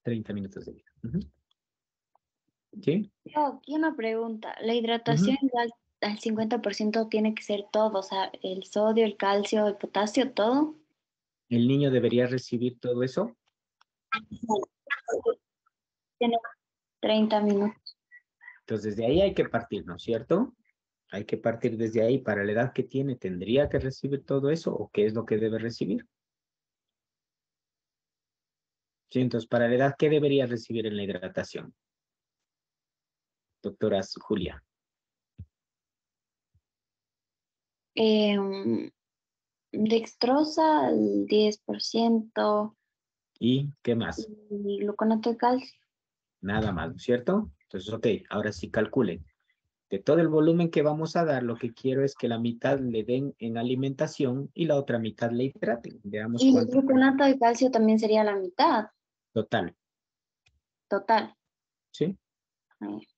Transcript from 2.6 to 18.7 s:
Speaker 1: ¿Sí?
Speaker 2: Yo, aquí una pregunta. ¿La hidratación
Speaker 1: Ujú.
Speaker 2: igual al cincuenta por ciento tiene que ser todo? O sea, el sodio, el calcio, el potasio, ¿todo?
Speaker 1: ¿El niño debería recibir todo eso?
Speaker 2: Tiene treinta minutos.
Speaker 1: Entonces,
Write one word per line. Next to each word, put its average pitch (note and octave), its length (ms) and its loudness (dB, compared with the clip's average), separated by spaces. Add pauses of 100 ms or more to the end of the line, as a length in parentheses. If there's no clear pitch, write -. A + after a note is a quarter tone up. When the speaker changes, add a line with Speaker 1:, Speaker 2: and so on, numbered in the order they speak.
Speaker 1:
¿Sí? G3 300 0 (140)
Speaker 2:
Yo, D4 200 0 (120)
aquí C#4+ 180 -10
una D#4 200 0
pregunta. A3+ 640 -6
¿La A3+ 120 0
hidratación A#3 640 2
Speaker 1:
Ujú. C#4+ 100 0
Speaker 2:
igual A#3+ 260 0 (280)
al G#3 180 -4
cincuenta A3 420 -2
por G3+ 120 -2
ciento A3 340 0
tiene A3 260 0
que - 80 -10
ser G#3 300 -6
todo? G#3+ 280 2
O F#3+ 40 -6
sea, F#3+ 260 -4 (140)
el F#3 220 -8
sodio, A3 400 2
el G3+ 100 -2
calcio, G#3 500 2
el G#3 120 0
potasio, G#3+ 560 0
¿todo? C4+ 440 2 (680)
Speaker 1:
¿El A#2+ 220 2
niño C#3 200 4
debería A#2+ 380 2
recibir B2 540 -4
todo B2 200 -2
eso? F3 320 -2 (2750)
Speaker 2:
Tiene D4 180 2 (640)
treinta G#3+ 400 2
minutos. G#3 580 0 (640)
Speaker 1:
Entonces, G#2 380 -6